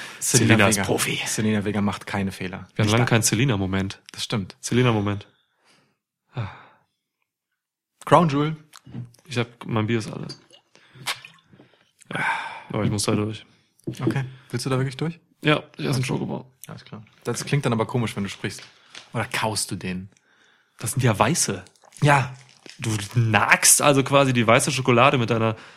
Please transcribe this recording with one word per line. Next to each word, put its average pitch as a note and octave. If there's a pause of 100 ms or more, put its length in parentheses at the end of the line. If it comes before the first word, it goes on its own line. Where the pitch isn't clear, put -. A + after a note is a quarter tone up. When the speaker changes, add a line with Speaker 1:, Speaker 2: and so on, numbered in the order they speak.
(200)
Speaker 1:
Selena -
Speaker 2:
Selena G#2
ist G#2
Speaker 1:
Vega. G2
Speaker 2:
Profi. -
Speaker 1:
Selena G#2+
Vega G#2
macht G2
keine G2
Fehler. F#2+
Speaker 2:
Wir -
haben G#2+
Speaker 1:
Nicht G#2
Speaker 2:
lange A#2
Speaker 1:
da. A#2+
Speaker 2:
keinen A2+
Selena-Moment. G2 (120)
Speaker 1:
Das -
stimmt. G2
Speaker 2:
Selena-Moment. G#2+ (1080)
Ah. G#2+ (1600)
Speaker 1:
Crown D#3+
Jewel. D3 (720)
Speaker 2:
Ich B2
hab, A#2 (200)
mein A2
Bier A2+
ist G#2+
alle. - (1800)
Ja. - (460)
Aber G#2+
ich G#2
muss G#2
da A2
durch. G#2 (420)
Speaker 1:
Okay. C3 (260)
Willst B2
du C3+
da C3
wirklich C3
durch? E3 (220)
Speaker 2:
Ja, D3+ (140)
ich -
esse -
einen C#3
Speaker 1:
Okay. C3
Speaker 2:
Schokobon. - (220)
Speaker 1:
Alles -
klar. G#2+ (220)
Das A#2+
klingt C#3+
dann B2
aber A2
komisch, A#2
wenn G#2
du F#2+
sprichst. - (500)
Oder A2
kaust -
du G2+
den? F#2 (680)
Speaker 2:
Das -
sind B2+
ja A2+
weiße. A2 (380)
Speaker 1:
Ja. C#3 (440)
Speaker 2:
Du A2+ (240)
nagst A2+
also C#3
quasi C3+
die A#2+
weiße C3
Schokolade C3
mit A#2
deiner, A2 (200)